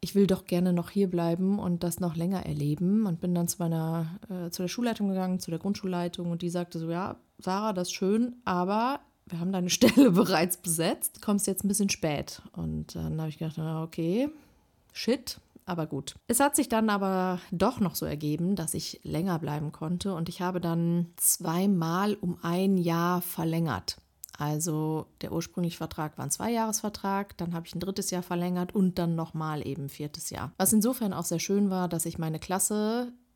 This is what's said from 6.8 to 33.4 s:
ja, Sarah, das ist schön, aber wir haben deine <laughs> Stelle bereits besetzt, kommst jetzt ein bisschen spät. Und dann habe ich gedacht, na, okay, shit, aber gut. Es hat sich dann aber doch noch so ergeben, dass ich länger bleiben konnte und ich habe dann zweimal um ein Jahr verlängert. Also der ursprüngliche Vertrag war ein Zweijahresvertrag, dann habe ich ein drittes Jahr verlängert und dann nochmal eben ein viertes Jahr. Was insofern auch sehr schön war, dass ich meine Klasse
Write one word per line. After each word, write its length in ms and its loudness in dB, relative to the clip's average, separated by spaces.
ja, 280 -4
Sarah, 360 -2
das 160 -2
ist 40 -6
schön, 420 2
aber 560 0
wir 80 -4
haben 120 0
deine 180 0
<laughs> 0 -
Stelle 420 8
bereits 460 4
besetzt, 640 -2
kommst 260 2
jetzt 160 -2
ein 40 2
bisschen 220 2
spät. 520 -2
Und 420 -6
dann 240 -4
habe 100 -4
ich 80 -12
gedacht, 200 -6
na, 260 -4
okay, 460 0
shit, 460 -2
aber 220 -4
gut. 280 -8
Es 120 2
hat 160 4
sich 140 2
dann 200 4
aber 500 2
doch 280 2
noch 160 2
so 100 -4
ergeben, 500 0
dass 180 -4
ich 300 -6
länger 360 0
bleiben 320 -4
konnte 420 -4
und 140 -2
ich 140 -8
habe 180 0
dann 480 2
zweimal 1000 2
um 260 -4
ein 360 2
Jahr 440 2
verlängert. 760 -2
Also 680 -2
der 100 -6
ursprüngliche 460 -4
Vertrag 400 -8
war 80 -8
ein 60 -4
Zweijahresvertrag, 1080 -2
dann 160 -4
habe 140 -8
ich 80 -12
ein 40 -4
drittes 300 -4
Jahr 140 -2
verlängert 500 -2
und 240 4
dann 160 0
nochmal 520 -4
eben 200 -6
ein 40 -8
viertes 420 -10
Jahr. 260 -6
Was 160 4
insofern 400 4
auch 120 -4
sehr 140 0
schön 300 2
war, 180 0
dass 200 -2
ich 100 -6
meine 220 -4
Klasse 760 -2